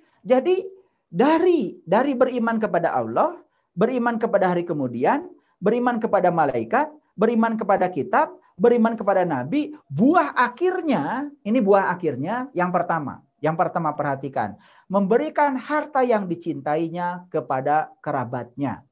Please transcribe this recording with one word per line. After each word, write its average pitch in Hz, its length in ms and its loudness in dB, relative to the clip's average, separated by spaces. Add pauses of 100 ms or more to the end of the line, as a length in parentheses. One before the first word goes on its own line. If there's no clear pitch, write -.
(260)
Jadi 320 400 2 (400)
dari, 302 800 2
dari 254 280 2
beriman 240 480 0
kepada 175 320 0
Allah, 131 440 0 (360)
beriman 233 480 0
kepada 190 320 2
hari 175 80 0
kemudian, 151 640 -2 (320)
beriman 240 400 0
kepada 190 320 2
malaikat, 160 640 0 (240)
beriman 220 400 2
kepada 185 320 0
kitab, 220 480 -2 (160)
beriman 226 400 4
kepada 196 320 2
nabi, 165 480 -4 (160)
buah 285 480 2
akhirnya, 247 880 -2 (160)
ini 220 160 0
buah 196 320 4
akhirnya 175 640 -4
yang 180 160 -2
pertama. 165 560 -4 (160)
Yang 156 160 -2
pertama 170 400 -2
perhatikan, 135 560 -4 (320)
memberikan 262 720 0
harta 294 480 -2
yang 214 240 0
dicintainya 165 1040 -4
kepada 147 560 0 (160)
kerabatnya. 127 880 -6